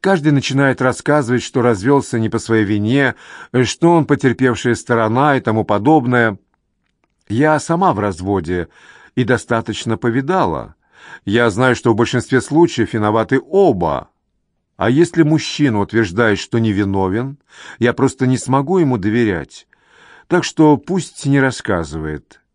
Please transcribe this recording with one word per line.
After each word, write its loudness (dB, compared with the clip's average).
Каждый 2
начинает 0
рассказывать, 0
что -4
развёлся 0
не -2
по -4
своей 0
вине, 0
что 2
он 2
потерпевшая 0
сторона 0
и 0
тому 0
подобное. 2
Я 2
сама 0
в -4
разводе -4
и 0
достаточно -4
повидала. -2
Я 2
знаю, 2
что 0
в 4
большинстве 0
случаев 0
виноваты 0
оба. 0
А -2
если 2
мужчина 0
утверждает, 0
что -6
невиновен, -2
я 2
просто -2
не 2
смогу -2
ему 2
доверять. -2
Так 0
что 4
пусть -6
не 2
рассказывает. -4